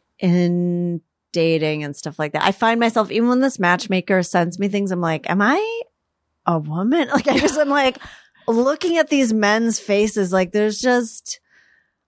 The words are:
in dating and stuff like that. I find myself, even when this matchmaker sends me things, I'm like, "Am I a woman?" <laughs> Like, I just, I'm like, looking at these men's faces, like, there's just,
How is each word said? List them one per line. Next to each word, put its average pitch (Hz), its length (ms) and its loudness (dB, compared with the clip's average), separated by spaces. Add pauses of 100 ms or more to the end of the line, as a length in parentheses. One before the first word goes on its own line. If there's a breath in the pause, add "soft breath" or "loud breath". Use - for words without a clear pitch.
(180)
in 175 840 0 (320)
dating 156 520 0
and 143 100 -8
stuff - 240 -10
like 151 140 -4
that. 151 120 -2
I 185 80 2
find 233 280 0
myself, 226 320 0
even 233 160 2
when 247 120 2
this 269 200 0
matchmaker 185 640 0
sends 175 340 -2
me 196 100 -2
things, 202 220 -2
I'm 175 100 -2
like, 165 300 -2
"Am 185 100 0
I 427 420 0 (640)
a 170 120 0
woman?" 180 500 0
<laughs> 285 40 -2
Like, - 160 0
I 269 100 2
just, 302 200 0
I'm 294 100 2
like, 277 300 0 (480 loud breath)
looking 285 520 0
at 311 120 0
these 269 220 2
men's 220 480 0
faces, 202 520 0
like, 185 200 0
there's 208 260 0
just, 247 640 -2 (680 soft breath)